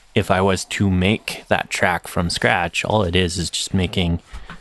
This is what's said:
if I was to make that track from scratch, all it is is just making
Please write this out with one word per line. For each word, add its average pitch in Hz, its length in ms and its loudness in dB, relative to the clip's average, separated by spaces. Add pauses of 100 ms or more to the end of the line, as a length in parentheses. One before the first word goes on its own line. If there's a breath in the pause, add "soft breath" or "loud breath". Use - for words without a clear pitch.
(160)
if 101 160 2
I 92 100 4
was 95 240 2
to - 240 0
make 92 580 0
that - 220 -2
track 90 380 -2
from 87 220 -2
scratch, 95 560 0
all 107 180 2
it 85 120 0
is 90 220 2
is 80 120 -2
just - 240 -6
making 87 480 0 (400 loud breath)